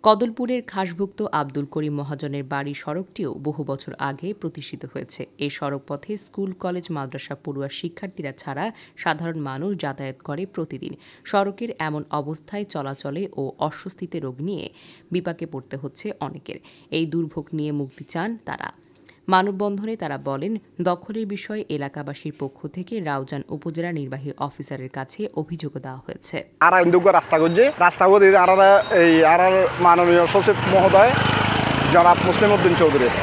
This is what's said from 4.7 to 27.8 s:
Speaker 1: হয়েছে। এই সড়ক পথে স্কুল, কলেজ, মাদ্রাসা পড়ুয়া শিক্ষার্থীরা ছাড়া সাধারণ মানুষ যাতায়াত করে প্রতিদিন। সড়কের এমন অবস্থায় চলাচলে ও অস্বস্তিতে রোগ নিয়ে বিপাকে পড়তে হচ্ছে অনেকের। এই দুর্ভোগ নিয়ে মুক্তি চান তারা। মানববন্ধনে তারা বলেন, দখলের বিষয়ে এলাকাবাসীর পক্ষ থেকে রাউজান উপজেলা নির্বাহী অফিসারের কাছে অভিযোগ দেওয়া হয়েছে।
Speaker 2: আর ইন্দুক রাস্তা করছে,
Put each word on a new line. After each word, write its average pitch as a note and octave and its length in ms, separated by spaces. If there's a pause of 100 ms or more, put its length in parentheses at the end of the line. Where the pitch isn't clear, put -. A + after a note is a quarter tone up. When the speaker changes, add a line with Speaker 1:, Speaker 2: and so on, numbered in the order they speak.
Speaker 1:
হয়েছে। - 280 (240)
এই C#3+ 120
সড়ক C#3 320
পথে C#3+ 220 (120)
স্কুল, G3 260 (140)
কলেজ, F3+ 220 (100)
মাদ্রাসা C#3 480
পড়ুয়া C#3 260 (100)
শিক্ষার্থীরা E3+ 520 (100)
ছাড়া C#3+ 240 (380)
সাধারণ E3 360 (100)
মানুষ D3+ 220 (120)
যাতায়াত C3+ 440
করে C#3+ 160 (120)
প্রতিদিন। - 380 (360)
সড়কের G3+ 420 (160)
এমন D3+ 140 (180)
অবস্থায় D#3 540
চলাচলে C#3 500 (180)
ও - 20 (240)
অস্বস্তিতে F3 580
রোগ B2+ 100 (120)
নিয়ে G3 180 (480)
বিপাকে E3+ 400
পড়তে C3 300
হচ্ছে C#3+ 240 (180)
অনেকের। - 320 (400)
এই E3 160
দুর্ভোগ D#3+ 320 (120)
নিয়ে D3+ 220
মুক্তি C#3 240 (100)
চান F#3+ 180 (160)
তারা। - 220 (640)
মানববন্ধনে G3+ 600 (100)
তারা C#3+ 140 (120)
বলেন, C#3+ 240 (360)
দখলের G#3 440
বিষয়ে G#3+ 300 (120)
এলাকাবাসীর C#3+ 680
পক্ষ C#3 180 (160)
থেকে F3+ 180 (160)
রাউজান C#3 320 (140)
উপজেলা E3+ 440
নির্বাহী C3+ 300 (180)
অফিসারের C3 500
কাছে C3+ 240 (200)
অভিযোগ D#3 320 (120)
দেওয়া C3 200
হয়েছে। - 320 (280)
Speaker 2:
আর F3 80 (120)
ইন্দুক F3 180 (140)
রাস্তা D#3+ 240
করছে, E3+ 220 (220)